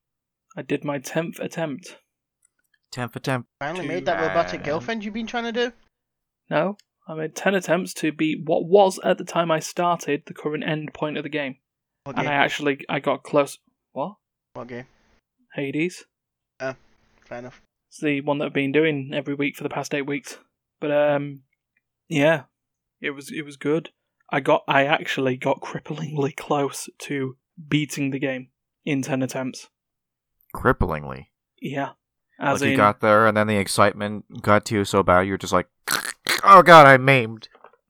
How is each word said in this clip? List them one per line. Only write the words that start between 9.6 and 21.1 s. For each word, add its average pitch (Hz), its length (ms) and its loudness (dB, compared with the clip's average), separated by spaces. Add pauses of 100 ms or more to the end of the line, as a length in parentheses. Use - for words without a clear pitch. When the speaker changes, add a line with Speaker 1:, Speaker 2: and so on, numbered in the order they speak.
Speaker 1:
started, 170 640 -2
the - 80 -16
current 151 320 -6
end 151 280 -6
point 151 240 -6
of 147 60 -6
the 165 40 -10
game. 147 280 -6 (480)
Speaker 3:
What 135 120 -8
Speaker 1:
And - 100 -2
Speaker 3:
game? 147 60 -2
Speaker 1:
I 143 40 0
actually, 143 520 0
I 151 120 -4
got 135 220 -2
close. - 360 0 (340)
What? 170 220 -8 (400)
Speaker 3:
What 123 140 -14
game? 123 180 -12 (680)
Speaker 1:
Hades. 147 500 -6 (560)
Speaker 3:
Oh, 165 160 -8 (500)
fair 120 140 -14
enough. 123 200 -20 (280)
Speaker 1:
It's - 120 -20
the 143 200 -2
one 143 180 -2
that 151 80 -4
I've 143 60 -8
been 139 200 -2
doing 147 420 0
every 143 200 -6
week 143 220 -4
for - 80 -14
the 143 60 -4
past - 240 -8
eight 139 120 -4
weeks. 143 320 -8 (420)
But, 151 120 -4
um, 143 500 0 (640)